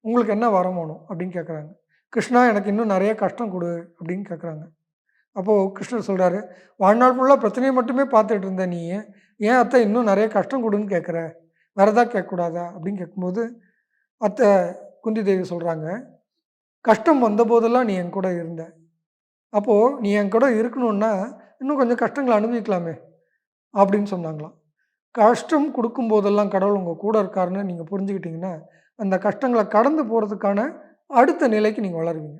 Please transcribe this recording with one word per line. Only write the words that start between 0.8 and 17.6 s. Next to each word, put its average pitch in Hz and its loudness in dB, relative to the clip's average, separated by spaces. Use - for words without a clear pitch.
அப்படின்னு 180 -8
கேக்குறாங்க. 156 -10
"கிருஷ்ணா, 247 2
எனக்கு 208 0
இன்னும் 214 0
நிறைய 202 0
கஷ்டம் 214 -4
கொடு" 170 -8
அப்படின்னு 180 -8
கேக்குறாங்க. 160 -12
அப்போ 196 0
கிருஷ்ணர் 240 -8
சொல்றாரு, 185 0
"வாழ்நாள் 240 4
ஃபுல்லா 262 6
பிரச்சனையை 247 0
மட்டுமே 254 0
பார்த்துட்டு 220 2
இருந்த 185 -4
நீ, 170 -8
ஏன் 208 0
அத்தை 247 4
இன்னும் 226 2
நிறைய 208 2
கஷ்டம் 220 -2
கொடுன்னு 202 -2
கேக்குற? 165 -4
வேற 196 4
ஏதாவது 226 2
கேட்கக்கூடாதா?" 175 -4
அப்படின்னு 175 -10
கேட்கும்போது 185 -6
அத்தை 214 2
குந்தி 220 -2
தேவி 190 0
சொல்றாங்க, 170 -6
"கஷ்டம் 247 4
வந்த 220 4
போதெல்லாம் 233 4